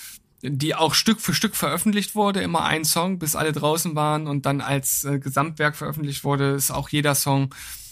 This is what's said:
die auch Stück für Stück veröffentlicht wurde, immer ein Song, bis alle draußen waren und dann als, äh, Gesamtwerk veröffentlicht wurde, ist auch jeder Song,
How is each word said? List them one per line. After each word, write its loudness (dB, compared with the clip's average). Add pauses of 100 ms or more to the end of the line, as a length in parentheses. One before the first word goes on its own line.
(420)
die 0
auch 4
Stück 4
für 0
Stück 0
veröffentlicht 0
wurde, 2
immer 0
ein 0
Song, 0
bis -2
alle 0
draußen 0
waren 0
und -2
dann 0
als, -2
äh, 0
Gesamtwerk 0
veröffentlicht -6
wurde, 2
ist 0
auch -4
jeder 2
Song, 2 (360)